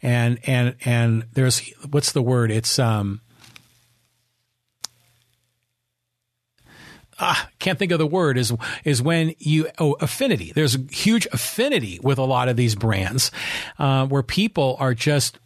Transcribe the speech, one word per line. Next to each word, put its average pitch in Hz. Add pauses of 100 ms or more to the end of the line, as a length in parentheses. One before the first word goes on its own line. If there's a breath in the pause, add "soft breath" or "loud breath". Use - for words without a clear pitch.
and, 120
and, 123 (100)
and 117 (100)
there's, 127 (280)
what's 143
the 139
word? 120
It's, 113
um, 107 (4000 loud breath)
ah, 180 (120)
can't 185
think 185
of 160
the 156
word, 147
is, 117 (320 loud breath)
is 139
when 160
you, 151 (100)
oh, 151
affinity. 156
There's 147
a 135 (100)
huge 220
affinity 127
with 131
a 135
lot 127
of 120
these 117
brands, 104 (480 loud breath)
uh, 135
where 135
people 165
are 131
just 139